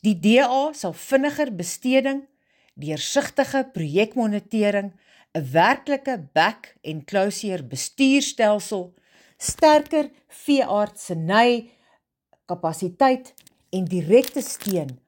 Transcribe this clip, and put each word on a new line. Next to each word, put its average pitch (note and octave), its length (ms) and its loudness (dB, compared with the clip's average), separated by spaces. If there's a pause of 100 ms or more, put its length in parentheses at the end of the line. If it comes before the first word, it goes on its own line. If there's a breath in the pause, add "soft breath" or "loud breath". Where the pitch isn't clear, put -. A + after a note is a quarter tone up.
Die G#3 160 0
D D#3+ 80 -2 (140)
A C4+ 320 0
sal F#3 200 -8
vinniger C#4+ 600 -2
besteding, C4 720 -2 (460)
deursigtige C4 960 -4
projekmonitering, G3+ 1200 -2 (420 soft breath)
'n C#3+ 180 -6
werklike B3+ 800 0
back-and-closure F#3+ 1300 -4
bestuurstelsel, G#3 1300 -2 (440 soft breath)
sterker D4+ 720 2 (180 soft breath)
veeartseny A3 1400 0 (760 soft breath)
kapasiteit F3+ 880 -2 (360)
en F#3 140 -2
direkte F#3 580 2
steun D#3 640 -6